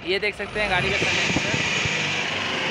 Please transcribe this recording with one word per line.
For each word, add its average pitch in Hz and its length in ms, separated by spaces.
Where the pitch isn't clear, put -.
ये 180 140
देख 208 160
सकते 208 260
हैं 208 100
गाड़ी 185 200
का 202 60
सिलेंडर। 175 480